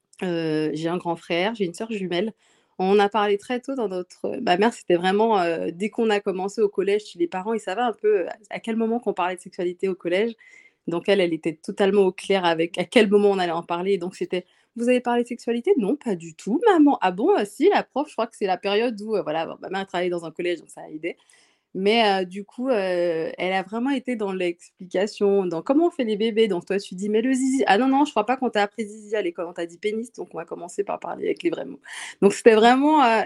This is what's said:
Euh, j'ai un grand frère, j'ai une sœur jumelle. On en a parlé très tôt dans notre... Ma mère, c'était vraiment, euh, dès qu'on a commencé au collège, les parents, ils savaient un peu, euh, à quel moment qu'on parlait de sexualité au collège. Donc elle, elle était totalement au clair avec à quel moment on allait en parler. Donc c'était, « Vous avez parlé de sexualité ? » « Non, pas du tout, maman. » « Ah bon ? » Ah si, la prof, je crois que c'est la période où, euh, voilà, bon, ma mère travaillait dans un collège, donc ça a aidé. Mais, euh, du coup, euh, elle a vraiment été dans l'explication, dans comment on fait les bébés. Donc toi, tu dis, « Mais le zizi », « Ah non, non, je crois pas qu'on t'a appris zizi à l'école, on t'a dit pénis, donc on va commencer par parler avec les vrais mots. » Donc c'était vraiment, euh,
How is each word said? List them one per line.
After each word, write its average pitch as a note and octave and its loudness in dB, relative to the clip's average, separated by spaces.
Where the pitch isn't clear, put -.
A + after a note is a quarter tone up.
Euh, D#3+ -2
j'ai D#3 -4
un F3 -2
grand E3+ -4
frère, F3+ -2
j'ai G#3 -4
une E3+ -8
sœur A3+ -10
jumelle. G3 -4
On F#3+ 2
en G#3 6
a G3+ 4
parlé G#3 0
très B3 -6
tôt C4+ -8
dans A#3+ -2
notre... - -8
Ma F3+ 2
mère, A3 4
c'était - 0
vraiment, G3+ 2
euh, E3+ -2
dès G3 -4
qu'on A3+ 0
a G3+ 2
commencé G3 -4
au G3+ 2
collège, G3+ 0
les E3+ 0
parents, F#3 -6
ils A3 -2
savaient F#3+ -4
un A#3+ 0
peu, G#3+ 2
euh, F3 -6
à - -10
quel A3+ -6
moment A3+ 0
qu'on G#3 -4
parlait F3+ -2
de - -16
sexualité F3+ -6
au F#3 -2
collège. F#3+ -2
Donc E3+ -4
elle, G3 4
elle E3+ 0
était D#3+ -4
totalement G3+ 2
au F#3 2
clair F#3+ -2
avec E3+ 0
à F3+ -2
quel G#3+ 4
moment G3+ 6
on F#3+ 0
allait F3 -2
en E3+ -4
parler. F#3 -2
Donc F3 -8
c'était, « F3+ -6
Vous A#3 -2
avez B3 4
parlé A#3+ 0
de A#3+ -12
sexualité ? » « A#3+ -2
Non, A3+ 0
pas G#3+ -4
du E3 -12
tout, A3+ -4
maman. » « D#4 6
Ah F#3 2
bon ? » C4+ 2
Ah A#3 0
si, C#4 0
la C#4+ 4
prof, D4 -6
je - -20
crois A3+ -2
que - -14
c'est G3+ -2
la F3+ 0
période G#3 0
où, A3 -4
euh, E3+ 0
voilà, D#3 -4
bon, - -10
ma F3 -12
mère G3 -6
travaillait F3+ -4
dans E3+ -4
un D#3 -12
collège, F3 -6
donc D3+ -20
ça D#3 -20
a E3 -18
aidé. D#3 -8
Mais, G3+ 2
euh, - -4
du F#3+ -10
coup, B3+ -6
euh, F3+ -2
elle F3+ -4
a F#3+ 0
vraiment A3+ -4
été B3 -4
dans G3+ -4
l'explication, F#3 -2
dans E3 -4
comment D4+ 4
on F4 0
fait C4+ -4
les G#3+ 0
bébés. A3+ 2
Donc F3 -4
toi, G3 -2
tu F#3+ -10
dis, « G3 -6
Mais G#3+ 2
le C4 0
zizi », « C4 0
Ah G3 6
non, C4 2
non, C4+ 4
je D4 0
crois G#3 0
pas B3+ 0
qu'on A#3+ -2
t'a G#3 0
appris G#3 -4
zizi G#3 -12
à G3+ 0
l'école, F3 -6
on F3+ -12
t'a E3+ -8
dit E3+ -16
pénis, A3 -6
donc - -14
on E3 -10
va E3 -10
commencer E3+ -8
par F3 -6
parler - -8
avec - -4
les E3+ 0
vrais - -4
mots. » - -14
Donc G3+ 8
c'était A3+ 8
vraiment, C4 6
euh, A3+ 4